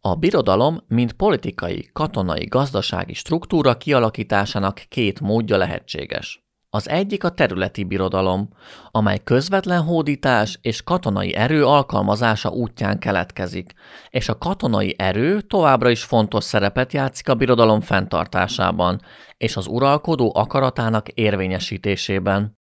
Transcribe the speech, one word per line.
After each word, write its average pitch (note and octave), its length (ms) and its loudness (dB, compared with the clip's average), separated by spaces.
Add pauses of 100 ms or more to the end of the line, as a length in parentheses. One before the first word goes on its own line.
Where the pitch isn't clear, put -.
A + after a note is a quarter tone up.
A F#2+ 140 0
birodalom, C#3 720 2
mint A#2 240 0
politikai, G#2 800 -2
katonai, F2+ 520 -2
gazdasági A#2 680 -2
struktúra D3+ 640 0
kialakításának G#2+ 1120 0
két G#2 320 -2
módja G#2+ 360 0
lehetséges. - 880 -6 (280)
Az - 180 -4
egyik G3 360 -2
a E3+ 60 2
területi G2 540 -2
birodalom, F#2+ 640 0 (420)
amely G2+ 340 0
közvetlen F3+ 580 2
hódítás C#3 800 0
és A#2 200 -4
katonai G2+ 520 -2
erő D3 300 2
alkalmazása A2 840 2
útján G#2+ 480 -2
keletkezik, F2+ 760 -4 (380)
és B2+ 180 -4
a A2+ 100 -2
katonai G#2+ 600 0
erő A2+ 420 0
továbbra C3+ 500 2
is A#2 140 0
fontos G#2+ 400 0
szerepet A2 480 0
játszik C3+ 360 -4
a C3+ 60 4
birodalom A#2 460 4
fenntartásában F#2 1200 0 (360)
és - 200 -4
az F#2+ 100 -6
uralkodó C#3 680 0
akaratának A2+ 720 0
érvényesítésében. G2 1500 -2 (100)